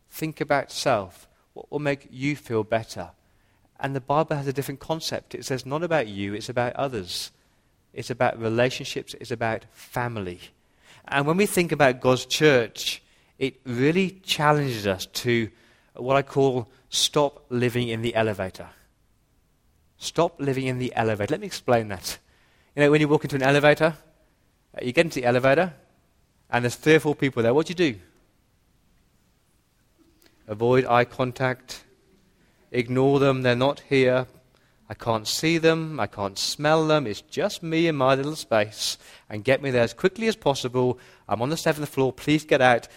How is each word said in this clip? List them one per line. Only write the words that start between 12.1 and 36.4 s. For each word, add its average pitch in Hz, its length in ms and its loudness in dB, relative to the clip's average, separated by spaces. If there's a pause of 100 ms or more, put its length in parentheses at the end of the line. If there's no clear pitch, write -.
church, - 800 2 (360)
it 135 260 -4
really 151 580 0
challenges 143 640 0
us 95 200 0
to 117 440 -2 (440)
what 127 220 0
I 139 60 2
call 135 480 0 (180)
stop - 640 -2
living 123 380 0
in 113 120 -4
the 113 140 -2
elevator. 98 560 -2 (1300)
Stop - 420 -4
living 135 260 -4
in 127 120 -4
the 127 160 -6
elevator. 110 380 -2
Let - 80 -4
me 104 60 -10
explain 117 420 -2
that. 95 300 -10 (560)
You 143 80 0
know, 147 80 6
when 151 120 4
you 151 60 2
walk 147 160 2
into 143 120 -6
an 135 60 -2
elevator, 147 540 4 (800)
uh, - 80 -8
you 123 80 -2
get 170 140 2
into 139 140 -6
the 123 60 -4
elevator, 135 480 4 (760)
and 120 160 0
there's 120 120 -2
three 156 180 4
or 156 60 6
four 147 140 0
people 131 280 -2
there. 113 100 4
What 156 140 2
do - 60 -10
you 165 200 0
do? 98 80 -14 (2500)
Avoid 117 380 2
eye 120 200 4
contact. 127 800 -6 (880)
Ignore 131 480 2
them. 135 220 2
They're 123 120 2
not 131 340 0
here. 127 380 4 (600)
I 110 60 -12
can't 110 340 -4
see 165 300 0
them. 160 420 0
I 104 60 0
can't 98 320 -6
smell 156 480 0